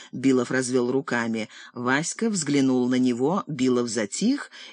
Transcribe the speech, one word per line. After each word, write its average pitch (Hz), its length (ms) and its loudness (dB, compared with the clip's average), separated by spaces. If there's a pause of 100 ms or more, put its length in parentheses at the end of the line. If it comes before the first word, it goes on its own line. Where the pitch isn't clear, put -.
(100)
Билов 127 400 2
развёл 127 400 0
руками. 117 580 -2 (240)
Васька 135 560 -2
взглянул 139 600 2
на 127 80 2
него, 127 500 0
Билов 123 420 0
затих 117 640 -2 (220)